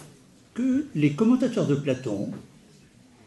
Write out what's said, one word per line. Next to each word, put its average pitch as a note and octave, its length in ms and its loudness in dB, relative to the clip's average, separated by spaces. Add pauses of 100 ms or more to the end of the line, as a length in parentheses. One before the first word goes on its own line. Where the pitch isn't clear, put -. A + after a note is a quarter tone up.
(540)
que C4 400 0
les D3 200 2
commentateurs A3 520 2
de C#3 100 2
Platon A#2 540 -4 (960)